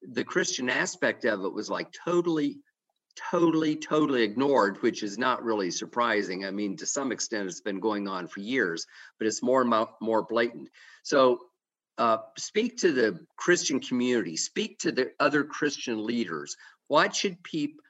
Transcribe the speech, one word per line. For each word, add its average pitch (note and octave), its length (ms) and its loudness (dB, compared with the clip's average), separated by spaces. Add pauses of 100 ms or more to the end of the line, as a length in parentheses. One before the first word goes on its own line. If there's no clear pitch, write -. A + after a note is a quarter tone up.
the B2+ 240 -6
Christian C3+ 440 -2
aspect B2+ 540 -2
of G#2 220 0
it F2+ 80 -4
was, G2 160 -6
like, F2 220 -6 (140)
totally, E3+ 540 0 (720)
totally, D#3+ 440 4
totally C#3+ 480 2
ignored, A2 580 2
which A2+ 200 2
is G2+ 160 -6
not B2+ 260 0
really G#2 280 0
surprising. G2 760 -2
I F#2+ 60 -4
mean, G2 260 -4
to - 80 -12
some C3+ 260 -4
extent, G2+ 360 -4
it's F2+ 140 -10
been G2 180 -4
going G#2 280 -2
on F#2 200 -6
for G2 140 -12
years, G2+ 440 -2 (320)
but A2 100 -2
it's - 140 -2
more B2+ 200 4
and A#2+ 80 2
mo-, A2 300 2
more A2 240 2
blatant. A#2 460 -2 (340)
So, C3 360 4 (580)
uh, A2+ 220 4 (180)
speak A3 400 -2
to E3+ 160 4
the A2 260 2 (160)
Christian E3 440 2
community, A#2+ 580 0
speak - 420 -4
to E3 120 -2
the B2+ 280 -2
other C#3+ 240 4
Christian A#2+ 640 -4
leaders. F2+ 500 -4 (320)
What F3 260 4
should F#3+ 300 -4
peop-, D3 460 -6